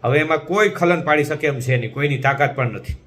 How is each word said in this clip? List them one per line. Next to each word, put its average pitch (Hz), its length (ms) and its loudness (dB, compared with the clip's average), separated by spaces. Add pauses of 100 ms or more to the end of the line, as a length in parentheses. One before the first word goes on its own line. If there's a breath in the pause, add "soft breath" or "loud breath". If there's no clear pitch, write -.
હવે 131 140 4
એમાં 156 200 0
કોઈ 208 300 2
ખલન 175 340 0
પાડી 151 220 2
શકે 151 220 -4
એમ 143 140 0
છે 127 160 0
નહીં, 113 160 -4
કોઈની 143 260 -2
તાકાત 139 380 2
પણ 123 140 -2
નથી. 101 240 -8 (120)